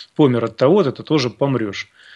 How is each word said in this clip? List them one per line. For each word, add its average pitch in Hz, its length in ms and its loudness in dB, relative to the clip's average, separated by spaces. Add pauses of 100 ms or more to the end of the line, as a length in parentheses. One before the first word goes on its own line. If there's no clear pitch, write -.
(160)
помер 123 300 2
от 107 100 -6
того-то, 151 360 2
ты 110 100 -10
тоже 127 300 -2
помрёшь. 113 580 -4 (260)